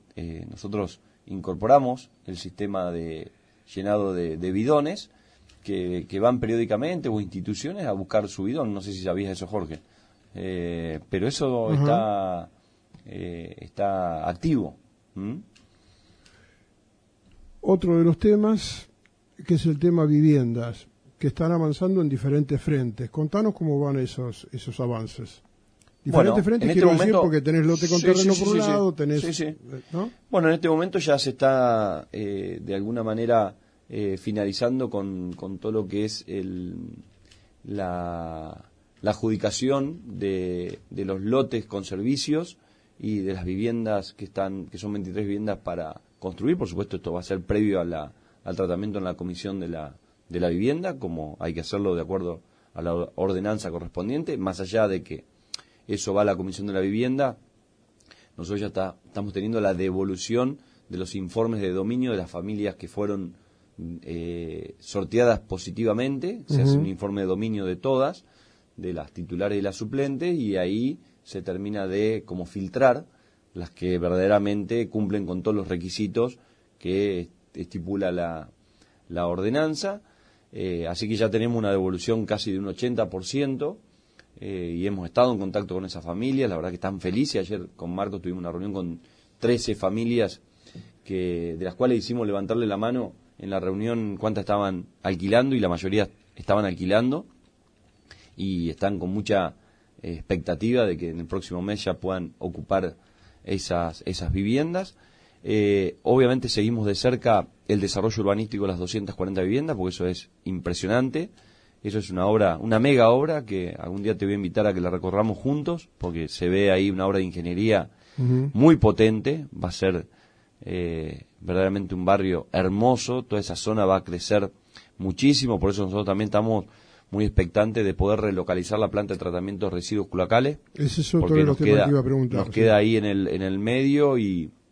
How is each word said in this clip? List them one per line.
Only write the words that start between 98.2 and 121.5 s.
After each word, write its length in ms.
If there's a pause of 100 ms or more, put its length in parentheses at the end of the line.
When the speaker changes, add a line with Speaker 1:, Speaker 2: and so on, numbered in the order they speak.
Speaker 1:
y 340
están 300
con 120
mucha, 440 (480)
eh, 100
expectativa 720
de 120
que 120
en 120
el 40
próximo 380
mes 200
ya 120
puedan 420
ocupar 580 (480)
esas, 600
esas 260
viviendas. 640 (480)
Eh, 600
obviamente 440
seguimos 380
de 80
cerca 540 (200)
el 120
desarrollo 420
urbanístico 440
de 40
las 100
doscientas 360
cuarenta 260
viviendas, 340
porque 200
eso 100
es 240 (140)
impresionante. 880 (520)
Eso 160
es 100
una 160
obra, 320
una 220
mega 320
obra, 340
que 320
algún 260
día 140
te 80
voy 80
a 20
invitar 320
a 60
que 80
la 80
recorramos 480
juntos, 520 (100)
porque 280
se 220
ve 220
ahí 180
una 160
obra 140
de 60
ingeniería 640 (260)
Speaker 2:
Ujú. 360
Speaker 1:
muy 240
potente. 760
Va 160
a 20
ser, 360 (540)
eh, 640 (140)
verdaderamente 560